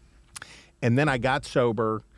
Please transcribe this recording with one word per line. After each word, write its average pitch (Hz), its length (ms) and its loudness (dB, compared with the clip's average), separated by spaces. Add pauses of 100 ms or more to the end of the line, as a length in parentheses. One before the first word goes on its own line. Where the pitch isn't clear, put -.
(800)
and 120 160 2
then 147 120 4
I 131 100 0
got 131 260 -2
sober, 113 600 0 (140)